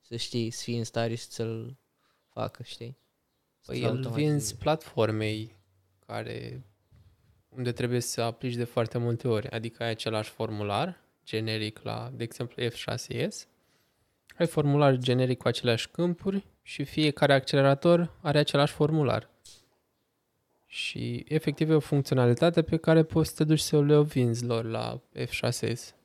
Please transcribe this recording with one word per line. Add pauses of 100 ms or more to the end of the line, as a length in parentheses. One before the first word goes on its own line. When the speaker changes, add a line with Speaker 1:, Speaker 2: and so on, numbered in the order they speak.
Speaker 1:
să
știi,
să
fii
în
stare
și
să-l (500)
facă,
știi? (680)
Speaker 2:
Păi
Speaker 1:
Să-ți
Speaker 2:
îl (100)
Speaker 1:
automatizeze.
Speaker 2:
vinzi
platformei (500)
care, (880)
unde
trebuie
să
aplici
de
foarte
multe
ori.
Adică
ai
același
formular (240)
generic
la,
de
exemplu,
F
șase
S, (920)
ai
formular
generic
cu
aceleași
câmpuri (160)
și
fiecare
accelerator (100)
are
același
formular. (1400)
Și
efectiv
e
o
funcționalitate
pe
care
poți
să
te
duci
să
le
vinzi
lor
la (240)
F
șase
S. (120)